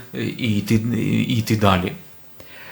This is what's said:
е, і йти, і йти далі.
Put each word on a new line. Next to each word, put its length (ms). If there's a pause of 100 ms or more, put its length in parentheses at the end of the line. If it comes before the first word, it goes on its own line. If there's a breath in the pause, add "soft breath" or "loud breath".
(160)
е, 100
і 320
йти, 180
і 640
йти 180
далі. 380 (800 loud breath)